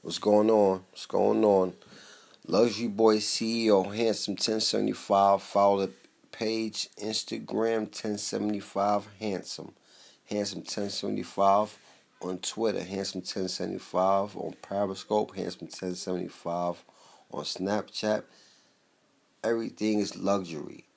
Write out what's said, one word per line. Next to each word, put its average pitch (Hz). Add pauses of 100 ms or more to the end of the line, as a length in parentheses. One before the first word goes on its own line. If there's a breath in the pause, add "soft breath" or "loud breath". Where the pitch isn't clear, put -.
What's 101
going 107
on? 98
What's -
going 104
on? 95 (720 loud breath)
Luxury 113
Boy 110
C 113
E 107
O, 95
Handsome 104
ten 110
seventy-five. 101
Follow 101
the - (400)
page, 113 (160)
Instagram, 110
ten 104
seventy-five 104 (100)
Handsome. 98 (560 soft breath)
Handsome 104
ten 101
seventy-five 101 (440 soft breath)
on 92
Twitter, 101
Handsome 95
ten 95
seventy-five 95
on -
Periscope, 101
Handsome 92
ten 92
seventy-five 87 (500 soft breath)
on -
Snapchat. 104 (1200 soft breath)
Everything 110
is 98
luxury. 85 (120)